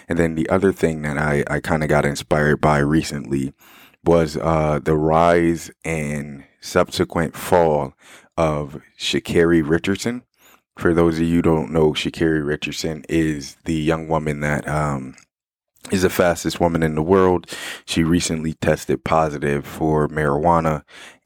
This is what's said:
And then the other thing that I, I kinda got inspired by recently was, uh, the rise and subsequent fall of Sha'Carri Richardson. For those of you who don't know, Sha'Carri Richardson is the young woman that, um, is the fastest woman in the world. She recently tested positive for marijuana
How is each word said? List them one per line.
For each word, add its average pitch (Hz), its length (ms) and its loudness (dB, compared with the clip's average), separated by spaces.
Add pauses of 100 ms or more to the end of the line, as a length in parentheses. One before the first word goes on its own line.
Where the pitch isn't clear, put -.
And 85 100 -4
then 82 160 2
the 80 140 -2
other 95 240 2
thing 80 300 -2
that 73 140 -2
I, 73 300 0
I - 140 -4
kinda - 260 -2
got 73 160 2
inspired 73 560 0
by 76 200 2
recently 71 760 -2 (500)
was, 82 320 2
uh, 76 480 0
the 78 140 2
rise 85 720 2 (140)
and 73 580 -6 (160)
subsequent - 800 -2
fall 76 560 2 (420)
of 76 460 -2 (180)
Sha'Carri 85 600 2
Richardson. 98 640 -2 (540)
For 87 160 2
those 82 260 2
of 82 60 2
you 85 100 2
who 85 60 4
don't 80 300 0
know, 78 200 2
Sha'Carri 78 540 -2
Richardson 76 640 -6
is 78 480 -2 (100)
the 82 100 -2
young 80 320 -2
woman 78 320 -2
that, 73 280 -4
um, 71 480 -4 (760)
is 92 120 0
the 90 60 4
fastest 87 520 0
woman 85 200 2
in 78 140 0
the 78 80 0
world. 92 420 4 (400)
She - 180 -2
recently 80 500 0
tested - 500 -2
positive 73 640 -2
for 76 400 -2
marijuana 76 760 0 (420)